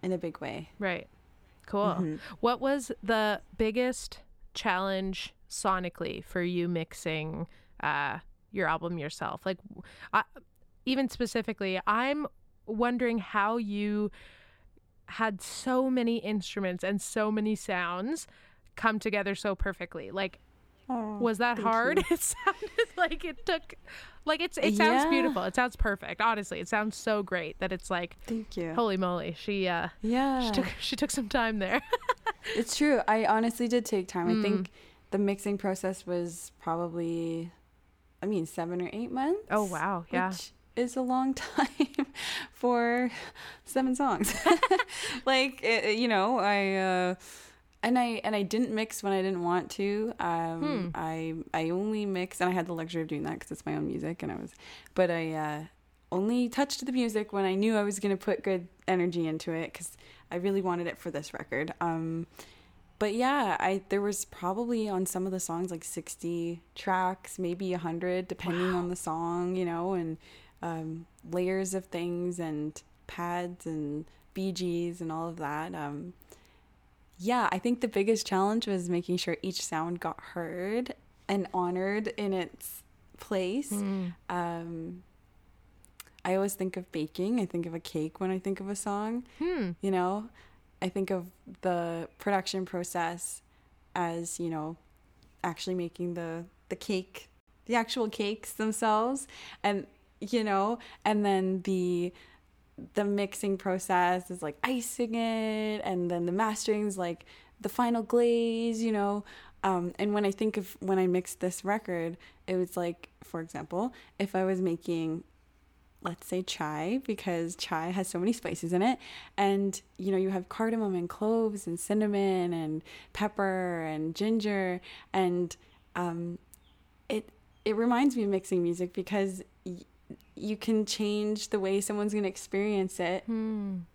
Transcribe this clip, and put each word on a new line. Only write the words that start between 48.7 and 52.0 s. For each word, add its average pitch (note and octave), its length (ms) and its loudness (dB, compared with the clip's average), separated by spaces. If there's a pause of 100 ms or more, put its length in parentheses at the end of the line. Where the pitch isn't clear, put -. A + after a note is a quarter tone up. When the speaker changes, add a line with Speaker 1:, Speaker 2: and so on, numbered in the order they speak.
Speaker 1:
mix A3 300 -4
when G3 100 2
I F#3+ 100 4
didn't F#3+ 200 0
want F3 300 0
to. G#3 480 0
Um, E3 400 0
Speaker 2:
Hmm. A#3+ 340 0
Speaker 1:
I, D#3+ 400 -4 (180)
I D#3+ 180 0
only G#3 360 0